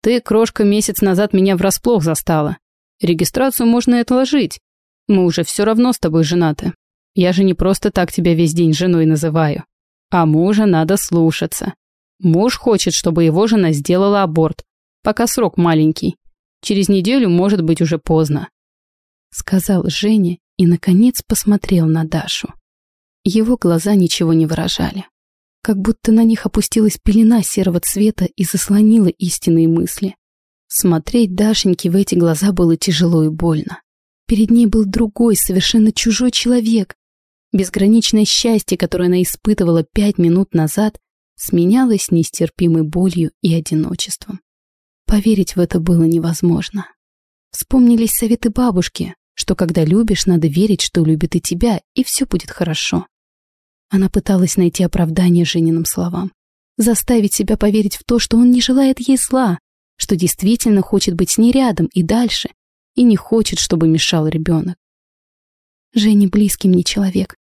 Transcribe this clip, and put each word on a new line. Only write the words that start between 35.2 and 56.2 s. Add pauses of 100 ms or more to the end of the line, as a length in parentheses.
совершенно
чужой
человек. (560)
Безграничное
счастье,
которое
она
испытывала
пять
минут
назад, (400)
сменялось
нестерпимой
болью (100)
и
одиночеством. (640)
Поверить
в
это
было
невозможно. (640)
Вспомнились
советы
бабушки, (180)
что
когда
любишь,
надо
верить,
что
любит
и
тебя, (140)
и
все
будет
хорошо. (840)
Она
пыталась
найти
оправдание
Жениным
словам, (460)